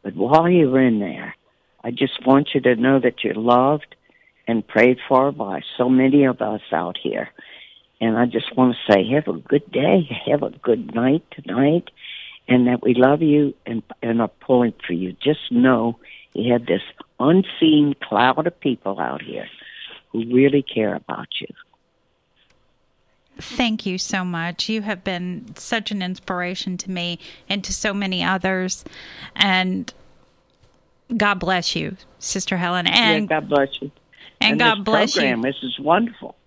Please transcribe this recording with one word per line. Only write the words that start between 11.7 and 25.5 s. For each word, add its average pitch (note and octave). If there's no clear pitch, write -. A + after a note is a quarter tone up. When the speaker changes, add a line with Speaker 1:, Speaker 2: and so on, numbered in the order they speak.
Speaker 1:
and B2
that B2
we B2
love C3+
you D3
and, A2+
and A#2
are G#2+
pulling B2
for -
you. F#2
Just D3+
know A#2+
you A#2+
have A#2
this F#2+
unseen D3+
cloud B2+
of -
people G2
out C#2
here -
who A2+
really C3+
care G#2+
about -
you. -
Speaker 2:
Thank A3+
you F#3
so F#3
much. F3
You A3
have G3+
been F3+